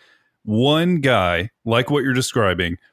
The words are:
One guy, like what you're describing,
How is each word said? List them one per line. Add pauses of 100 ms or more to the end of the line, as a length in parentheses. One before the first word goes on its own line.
(440)
One
guy, (140)
like
what
you're
describing, (160)